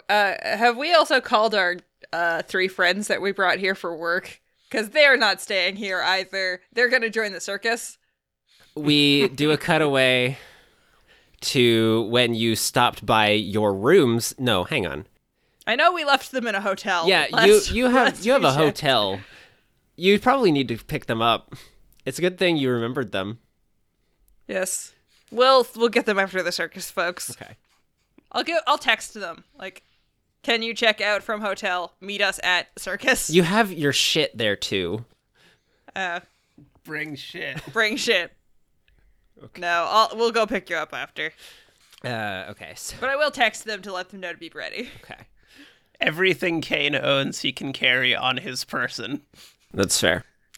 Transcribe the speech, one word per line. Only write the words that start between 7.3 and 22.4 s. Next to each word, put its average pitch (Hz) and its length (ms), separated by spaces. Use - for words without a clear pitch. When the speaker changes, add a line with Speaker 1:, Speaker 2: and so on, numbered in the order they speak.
Speaker 1:
the 170 80
circus. 226 560
Speaker 2:
We 143 540
do 147 220
a 147 60
cutaway 135 800
to 113 680
when 120 240
you 113 220
stopped 117 500
by 107 260
your 104 420
rooms. 117 640
No, 110 260
hang 117 220
on. 76 200
Speaker 1:
I 220 80
know 320 180
we 330 120
left 269 260
them 254 160
in 208 80
a 196 60
hotel 190 460
Speaker 2:
Yeah, 165 240
Speaker 1:
last, 214 400
Speaker 2:
you, 233 140
you 247 40
have, 254 240
Speaker 1:
last 180 120
Speaker 2:
you 233 80
have 247 100
a 156 40
Speaker 1:
we 135 60
checked. 151 100
Speaker 2:
hotel. 120 560
You 196 240
probably 247 320
need 139 160
to 117 100
pick - 300
them 113 140
up. 117 340
It's 131 140
a - 20
good 180 160
thing 175 200